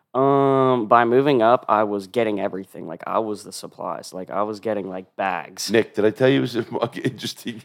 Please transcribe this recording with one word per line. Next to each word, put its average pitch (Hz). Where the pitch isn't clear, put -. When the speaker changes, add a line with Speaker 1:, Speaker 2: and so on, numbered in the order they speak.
Speaker 1:
Um, 135
by 120
moving 127
up, 120
I 107
was 101
getting 107
everything. 98
Like, 82
I 95
was 107
the 98
supplies. -
Like, 92
I 90
was 107
getting, 101
like, 92
bags. 92
Speaker 2:
Nick, 107
did 104
I 110
tell 131
you 139
he 135
was 127
a 113
<laughs> -
fucking -
interesting 117